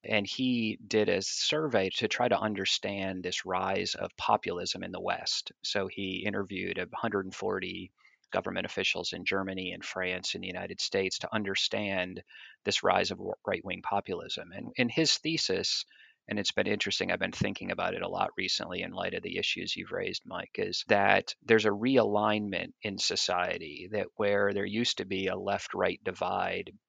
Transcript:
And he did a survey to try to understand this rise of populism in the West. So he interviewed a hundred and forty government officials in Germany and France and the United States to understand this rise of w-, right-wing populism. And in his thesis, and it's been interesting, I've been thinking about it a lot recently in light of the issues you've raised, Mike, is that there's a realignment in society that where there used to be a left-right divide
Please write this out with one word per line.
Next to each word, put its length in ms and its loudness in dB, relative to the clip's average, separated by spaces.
And 200 2
he 600 0
did 240 4
a 120 4
survey 760 2
to 100 0
try 200 2
to 120 4
understand 840 0
this 220 -4
rise 500 0
of 220 -6
populism 680 0
in 80 -8
the 100 -6
West. 500 -2
So 240 0
he 380 -4
interviewed 520 -2
a 180 -2
hundred 300 0
and 100 -10
forty 560 -4
government 340 0
officials 480 -2
in 120 -8
Germany 480 -2
and 120 -10
France 480 -2
and 100 -6
the 40 -6
United 340 -6
States 380 0
to 120 -4
understand 920 0
this 160 2
rise 300 6
of 80 -6
w-, 140 -4
right-wing 380 -2
populism. 680 -2
And 240 -8
in 140 2
his 300 4
thesis, 680 0
and 120 0
it's 120 0
been 140 2
interesting, 460 0
I've 80 0
been 120 0
thinking 380 -2
about 240 0
it 80 -4
a 60 -4
lot 280 0
recently 460 -2
in 100 -6
light 220 -2
of 80 -4
the 160 -4
issues 380 -2
you've 160 -8
raised, 340 -2
Mike, 300 -8
is 320 -2
that 480 4
there's 200 6
a 40 6
realignment 1000 2
in 160 -4
society 920 -2
that 240 -2
where 360 4
there 140 0
used 320 0
to 80 -4
be 220 -2
a 100 0
left-right 680 0
divide 680 -2